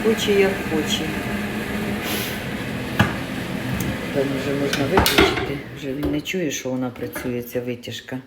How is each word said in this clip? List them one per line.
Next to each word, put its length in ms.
Хоче 300
як 180
хоче. 340
Там 100
вже 200
можна 240
виключити. 720
Вже 160
він 180
не 100
чує, 300
що 180
вона 200
працює, 520
ця 200
витяжка. 640